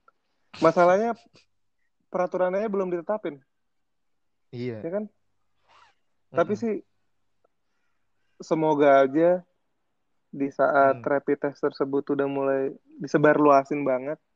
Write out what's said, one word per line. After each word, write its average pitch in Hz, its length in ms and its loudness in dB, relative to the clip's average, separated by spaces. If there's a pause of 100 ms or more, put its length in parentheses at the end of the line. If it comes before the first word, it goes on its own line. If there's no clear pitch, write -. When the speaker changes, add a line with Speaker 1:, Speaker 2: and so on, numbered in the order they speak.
(640)
Speaker 1:
Masalahnya, 180 560 2 (880)
peraturannya 180 640 -4
belum 185 240 -4
ditetapin. 170 480 -8 (1120)
Speaker 2:
Iya. 120 320 -10
Speaker 1:
Ya 165 80 -10
kan? 214 160 -6
Speaker 2:
Mm-mm. - 1300 -20
Speaker 1:
Tapi 175 160 -2
sih, 214 200 -6 (1600)
semoga 147 640 2
aja 165 400 0 (880)
di 139 240 -6
saat 135 480 2
Speaker 2:
Hmm. 143 80 -4
Speaker 1:
rapid 143 320 -2
test 143 160 -6
tersebut 139 560 -4
udah 139 160 -2
mulai 135 400 -2 (320)
disebarluasin 147 800 4
banget, 135 400 -4 (140)